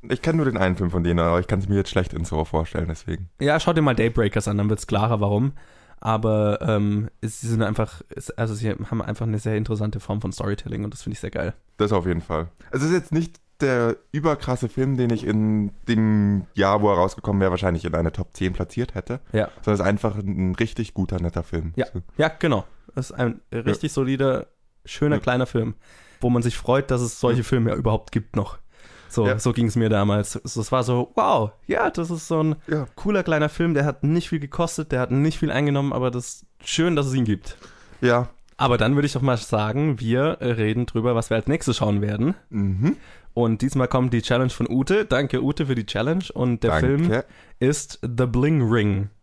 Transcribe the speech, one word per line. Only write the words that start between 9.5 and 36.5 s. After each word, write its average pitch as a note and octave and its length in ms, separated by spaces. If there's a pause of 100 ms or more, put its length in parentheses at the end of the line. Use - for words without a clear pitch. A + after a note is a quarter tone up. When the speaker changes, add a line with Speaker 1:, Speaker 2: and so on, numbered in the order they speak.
Speaker 2:
interessante G#2+ 420
Form G#2+ 220
von F#2+ 100
Storytelling G#2 520
und G#2 100
das - 100
finde A2+ 120
ich - 40
sehr - 120
geil. - 220 (240)
Speaker 1:
Das G#2 140
auf F#2 140
jeden E2+ 160
Fall. E2 260 (240)
Es C3+ 120
ist D#3+ 80
jetzt F3+ 200
nicht E3 280 (200)
der A#2+ 380 (140)
überkrasse C#3+ 580
Film, C3 280
den B2 120
ich A2+ 160
in G#2+ 460 (160)
dem G#2+ 560 (100)
Jahr, G2+ 300
wo G#2 80
er G2 60
rausgekommen F#2+ 440
wäre, F#2+ 80
wahrscheinlich F2+ 360
in D#2+ 100
eine E2 160
Top - 260
zehn F#2 160
platziert - 400
hätte. A#2 260 (140)
Speaker 2:
Ja. G#2+ 160 (140)
Speaker 1:
Sondern G#2 100
es G2+ 60
ist F#2 60
einfach G#2 300
ein F#2+ 380
richtig A2+ 400
guter, F#2 260
netter E2+ 220
Film. E2 340
Speaker 2:
Ja. B2 160
Speaker 1:
So. F2+ 100 (160)
Speaker 2:
Ja, D#3 100 (100)
genau. B2+ 280 (280)
Es C3 160
ist - 80
ein B2 240 (100)
richtig A2+ 380
Speaker 1:
Ja. - 60
Speaker 2:
solider, C3+ 520 (380)
schöner, D3 300
Speaker 1:
Ja. G2+ 60
Speaker 2:
kleiner B2+ 260
Film, - 260 (480)
wo B2 80
man A#2+ 140
sich A#2+ 120
freut, C#3 360
dass B2 100
es A#2+ 180
solche B2 200
Speaker 1:
Ja. A#2 60
Speaker 2:
Filme A#2+ 260
ja - 40
überhaupt A2 360
gibt - 240
noch. - 240 (500)
So, D#3 160
Speaker 1:
Ja. B2+ 140
Speaker 2:
so A#2+ 140
ging's A#2 220
mir A2+ 140
damals. G2+ 440
So, A#2+ 280
es - 100
war B2+ 120
so, B2 320
"Wow, C#3 360 (140)
ja, - 240
das E3+ 220
ist D#3+ 160
so D#3+ 160
ein D#3 120 (120)
Speaker 1:
Ja. D3+ 180 (100)
Speaker 2:
cooler G3 280
kleiner D3+ 260
Film, E3+ 240
der C#3+ 120
hat C#3+ 180
nicht E3 260
viel D#3+ 100
gekostet, D#3 520
der B2+ 80
hat B2+ 100
nicht C#3+ 300
viel D#3 100
eingenommen, C#3 440
aber B2+ 180
das B2 160
ist - 180 (180)